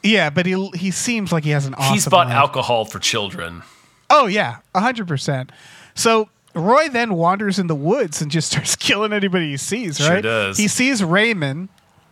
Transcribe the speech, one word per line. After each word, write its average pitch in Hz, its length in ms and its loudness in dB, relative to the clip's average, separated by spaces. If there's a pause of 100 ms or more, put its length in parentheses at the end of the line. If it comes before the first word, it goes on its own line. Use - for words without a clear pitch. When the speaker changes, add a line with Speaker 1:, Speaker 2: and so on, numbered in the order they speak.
Speaker 1:
yeah, 196 280 2
but 175 160 0
he, 190 280 -2
he 180 160 -4
seems 214 420 -4
like 160 120 0
he 151 60 0
has 143 160 0
an 135 80 -6
awesome 135 200 0
Speaker 2:
He's 196 140 0
bought 175 200 6
Speaker 1:
life. 131 80 0
Speaker 2:
alcohol 123 500 2
for 104 120 -12
children. 90 640 -4 (460)
Speaker 1:
Oh, 285 180 6
yeah, 180 320 -2 (160)
a 185 60 2
hundred 226 280 -2
percent. 135 440 -4 (420)
So 220 360 2 (240)
Roy 240 340 4
then 233 260 -2
wanders 185 440 0
in 185 80 0
the 160 80 0
woods 160 480 -2
and 147 80 -4
just 156 220 -2
<laughs> - 0 -
starts - 240 -2
killing 214 360 -2
anybody 185 380 -2
he 139 80 -6
sees, 190 400 -6
Speaker 2:
Sure 143 160 2
Speaker 1:
right? 202 80 0
Speaker 2:
does. 110 340 0
Speaker 1:
He 208 120 0
sees 247 360 0
Raymond, 180 640 0 (440)